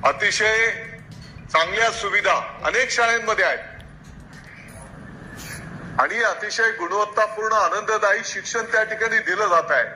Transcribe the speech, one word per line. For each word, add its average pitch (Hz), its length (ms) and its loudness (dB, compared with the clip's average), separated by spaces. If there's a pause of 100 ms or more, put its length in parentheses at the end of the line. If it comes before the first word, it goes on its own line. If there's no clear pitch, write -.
अतिशय 214 640 4 (840)
चांगल्या 196 400 4
सुविधा 196 720 0
अनेक 247 280 2
शाळांमध्ये 220 540 2
आहेत 139 140 2 (2500)
आणि 208 240 2
अतिशय 214 400 0
गुणवत्तापूर्ण 214 880 0
आनंददायी 208 720 2
शिक्षण - 360 -6
त्या 220 220 2
ठिकाणी 220 340 0
दिलं 202 300 0
जात 165 240 4
आहे. 127 120 4 (120)